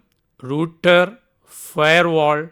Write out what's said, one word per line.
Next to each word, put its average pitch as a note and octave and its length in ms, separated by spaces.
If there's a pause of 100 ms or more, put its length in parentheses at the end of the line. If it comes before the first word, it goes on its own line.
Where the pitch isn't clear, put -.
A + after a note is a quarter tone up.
(440)
റൂട്ടർ, E3 640 (640)
ഫയർവാൾ, D#3 680 (120)